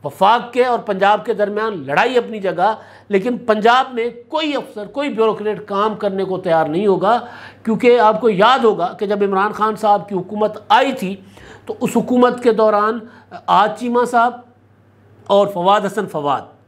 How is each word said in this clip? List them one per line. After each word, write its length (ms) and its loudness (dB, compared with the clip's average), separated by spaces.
वफाक 500 0
के 100 2
और 140 0
पंजाब 480 0
के 80 -4
दरमियान 400 -2
लड़ाई 300 0
अपनी 240 -2
जगह, 380 0
लेकिन 260 0
पंजाब 580 2
में 300 -6
कोई 280 -4
अफसर, 320 -10
कोई 240 -6
ब्यूरोक्रेट 560 0
काम 300 -2
करने 300 -2
को 120 -4
तैयार 320 0
नहीं 180 0
होगा, 300 2
क्योंकि 320 4
आपको 320 4
याद 360 4
होगा 220 2
कि 80 -4
जब 160 -2
इमरान 280 0
खान 240 -2
साहब 340 0
की 60 -8
हुकूमत 560 -4
आई 220 2
थी 200 -6
तो 60 -8
उस 220 -4
हुकूमत 480 2
के 100 4
दौरान 480 0
आज 280 2
चीमा 280 0
साहब 380 0
और 220 2
फवाद 340 2
हसन 220 -4
फवाद 420 -4